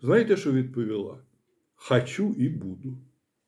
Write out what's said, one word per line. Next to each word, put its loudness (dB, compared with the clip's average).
знаєте, 4
що -2
відповіла? -2
"Хочу 0
і 0
буду". -8